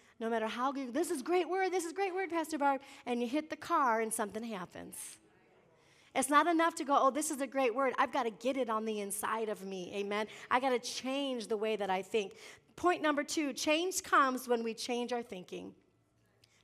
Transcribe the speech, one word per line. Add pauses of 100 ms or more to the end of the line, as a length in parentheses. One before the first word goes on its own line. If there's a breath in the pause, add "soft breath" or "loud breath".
(180 soft breath)
No
matter
how
good,
"This
is
great
word,
this
is
great
word,
Pastor
Barb," (260 loud breath)
and
you
hit
the
car
and
something
happens. (1160 soft breath)
It's
not
enough
to
go,
"Oh,
this
is
a
great
word.
I've
gotta
get
it
on
the
inside
of
me."
Amen? (240 loud breath)
I
gotta
change
the
way
that
I
think. (400 loud breath)
Point
number
two,
change
comes
when
we
change
our
thinking. (880 soft breath)